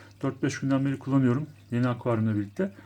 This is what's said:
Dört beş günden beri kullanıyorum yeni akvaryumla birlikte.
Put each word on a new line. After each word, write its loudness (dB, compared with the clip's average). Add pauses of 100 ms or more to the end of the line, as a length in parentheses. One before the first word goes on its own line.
(220)
Dört -4
beş -2
günden 0
beri -2
kullanıyorum 2 (240)
yeni 0
akvaryumla 0
birlikte. -4 (140)